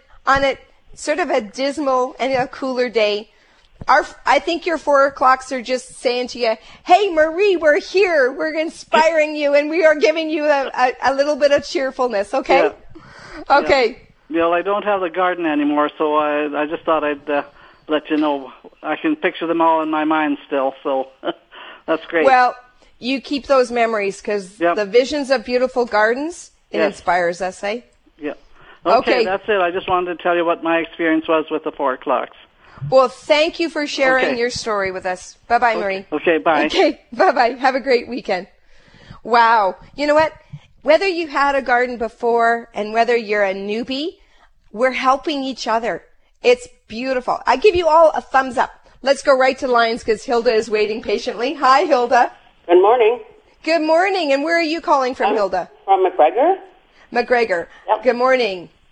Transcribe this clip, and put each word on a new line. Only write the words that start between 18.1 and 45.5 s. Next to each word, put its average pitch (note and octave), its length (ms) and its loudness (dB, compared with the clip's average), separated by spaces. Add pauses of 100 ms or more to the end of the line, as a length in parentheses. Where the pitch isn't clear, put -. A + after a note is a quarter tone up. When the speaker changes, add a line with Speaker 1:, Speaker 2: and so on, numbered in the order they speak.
Speaker 2:
you D3+ 80 0
know. C#3 340 -2 (300)
I D3+ 140 -6
can D3+ 200 -2
picture F3 300 -4
them E3+ 160 0
all D#3+ 200 4
in D#3 80 -6
my D#3 140 -2
mind D#3 320 0 (100)
still, C3+ 360 -2
so C3+ 260 -4 (140)
<laughs> - 640 -14
that's D#3+ 180 -4
great. E3+ 220 0
Speaker 1:
Well, B3+ 280 4 (440)
you B3 240 -6
keep C#4+ 240 -6
those B3 260 2
memories, A3 480 -2
'cause G3+ 400 -8
Speaker 2:
Yep. E3+ 160 0
Speaker 1:
the G#3 80 -2
visions B3+ 460 0
of B3 160 -2
beautiful B3 400 -2
gardens, A#3+ 640 -2 (200)
it G3+ 80 -8
Speaker 2:
Yes. G#3 180 0
Speaker 1:
inspires F3 440 -2
us, F#3 240 -8
eh? A3 160 -6 (380)
Speaker 2:
Yeah. D3 160 -8 (500)
Okay, F3+ 140 4
Speaker 1:
Okay. A3+ 260 0
Speaker 2:
that's F#3+ 240 -6
it. G#3 100 0
I F3 120 0
just F#3+ 180 -8
wanted F3+ 300 -2
to - 40 -18
tell F3 140 0
you E3+ 80 0
what E3+ 180 -2
my E3 180 0
experience D#3+ 460 -2
was D#3 240 0
with D#3 140 -6
the D3 80 -6
four C3+ 220 -2
o'clocks. B2+ 420 -4 (520)
Speaker 1:
Well, C4 200 4
thank D#4 520 0
you E4 80 -2
for D4 180 -4
sharing C4 420 0
Speaker 2:
Okay. B3+ 100 -2
Speaker 1:
your A#3+ 100 -2
story G#3 420 -4
with F#3 140 -10
us. F#3 320 -8 (120)
Bye-bye, A#3 240 2
Speaker 2:
Okay. A3 80 -2
Speaker 1:
Marie. G3 320 -6
Speaker 2:
Okay, D#3 260 0
bye. D3+ 280 2
Speaker 1:
Okay, E4+ 400 0
<laughs> - 60 -20
bye-bye. B3+ 460 2
Have C4 160 0
a C4+ 60 -2
great A#3+ 280 0
weekend. G3+ 380 -6 (760)
Wow. A3+ 540 4 (180)
You C#4+ 120 -4
know D4 80 2
what? D#4 180 2 (500)
Whether D#4+ 240 4
you E4+ 220 -2
had C#4 260 0
a C4+ 80 0
garden B3 360 0
before A#3 760 0
and G#3+ 220 -6
whether A#3 220 2
you're G#3 280 0
a F#3+ 100 -2
newbie, A#3+ 600 -6 (560)
we're B3 200 0
helping C4+ 520 -2
each C4 240 -8